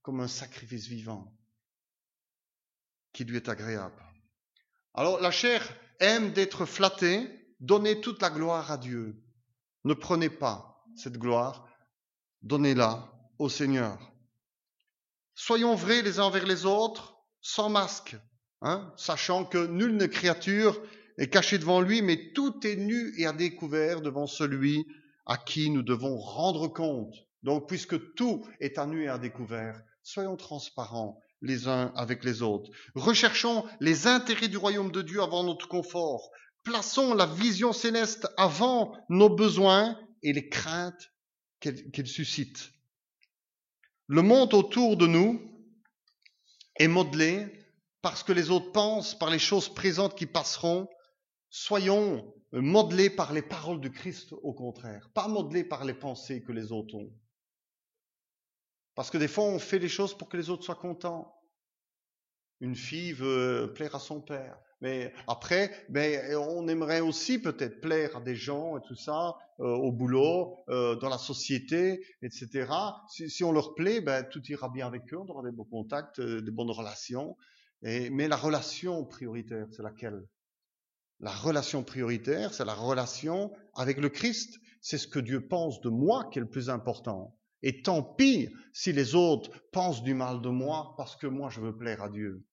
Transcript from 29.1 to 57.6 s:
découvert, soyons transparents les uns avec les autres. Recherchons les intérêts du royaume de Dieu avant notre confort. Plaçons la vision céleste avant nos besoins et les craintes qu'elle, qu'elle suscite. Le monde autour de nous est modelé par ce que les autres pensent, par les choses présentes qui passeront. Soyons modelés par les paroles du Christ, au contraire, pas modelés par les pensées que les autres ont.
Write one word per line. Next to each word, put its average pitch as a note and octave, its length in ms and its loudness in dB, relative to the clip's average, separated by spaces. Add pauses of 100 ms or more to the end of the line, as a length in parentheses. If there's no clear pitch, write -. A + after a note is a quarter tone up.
découvert, A2+ 640 -8 (220)
soyons F#3+ 360 -6
transparents A#2 840 -10 (200)
les B2+ 260 -2
uns B2+ 280 0
avec A#2+ 280 -4
les A#2+ 180 -2
autres. G#2 300 -2 (240)
Recherchons A3 680 4 (160)
les D#3 280 4
intérêts A#3+ 400 4
du G3 100 -2
royaume G3+ 340 0
de F#3 100 -2
Dieu F#3 200 -4
avant F3 220 0
notre E3+ 240 -4
confort. E3+ 640 -2 (320)
Plaçons B3+ 500 2
la F#3+ 120 8
vision G3+ 480 2
céleste A3+ 540 0 (100)
avant G3+ 580 4 (140)
nos G3 200 10
besoins G3 680 6 (240)
et D3 100 2
les C#3+ 160 -2
craintes F3 640 -6 (480)
qu'elle, B2+ 320 -6
qu'elle B2+ 160 -4
suscite. - 640 -6 (1400)
Le D3 140 6
monde A#3 320 8
autour G#3+ 420 6
de E3+ 100 8
nous F3+ 360 6 (1400)
est D#3 100 8
modelé E3 640 2 (500)
par F3 160 -2
ce - 60 -10
que G3 80 -2
les E3+ 200 2
autres F3+ 200 2
pensent, G#3 480 0
par D#3+ 100 0
les D#3+ 100 2
choses - 280 2
présentes F#3+ 500 0
qui E3+ 80 -4
passeront. E3+ 600 -2 (600)
Soyons G3 840 0 (200)
modelés F3+ 560 6
par E3 240 -2
les D3+ 80 0
paroles D#3+ 400 -8
du C3 100 -8
Christ, - 420 -14 (100)
au C#3+ 100 -6
contraire, A#2+ 600 -12
pas G#3 140 -2
modelés F3 380 -2
par C#3 180 -6
les C3 100 -4
pensées B2+ 480 -10
que A#2+ 120 -10
les A2 180 -8
autres A2 240 -8
ont. G#2 160 -14 (1800)